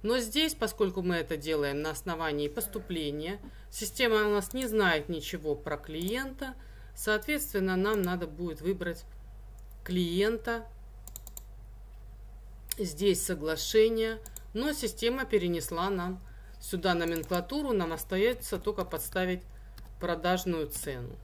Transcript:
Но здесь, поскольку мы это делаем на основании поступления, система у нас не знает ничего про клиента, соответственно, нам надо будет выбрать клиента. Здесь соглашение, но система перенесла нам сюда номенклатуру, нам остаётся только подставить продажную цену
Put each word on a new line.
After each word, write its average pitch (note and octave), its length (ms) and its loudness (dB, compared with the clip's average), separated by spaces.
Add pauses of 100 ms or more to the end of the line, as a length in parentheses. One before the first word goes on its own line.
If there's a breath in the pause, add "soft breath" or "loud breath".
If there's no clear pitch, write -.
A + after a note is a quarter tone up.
Но A3+ 160 4
здесь, D4+ 360 2
поскольку F#3+ 480 2
мы F3 140 4
это E3 200 0
делаем D3 460 2
на D#3 80 0
основании D#3 580 -2
поступления, E3 920 -4 (300 loud breath)
система A3 560 4
у G#3 40 6
нас G3+ 220 4
не C4 140 -2
знает F#3 420 4
ничего D#3 460 -2
про D3 220 -4
клиента, B3 800 -4 (400 loud breath)
соответственно, G#3 800 2
нам G3+ 260 4
надо F3+ 240 0
будет E3 340 -6
выбрать E3+ 440 -2 (800)
клиента. G3+ 840 2 (2000)
Здесь F#3 440 2
соглашение, A3 960 4 (360 loud breath)
но C#4 180 2
система B3+ 540 0
перенесла F3 640 2
нам F#3 300 -2 (400 loud breath)
сюда F3+ 340 2
номенклатуру, F3 760 0
нам F3 200 2
остаётся G3 640 2
только G3+ 260 0
подставить F3+ 580 0 (580 loud breath)
продажную F3 680 2
цену B2 580 -6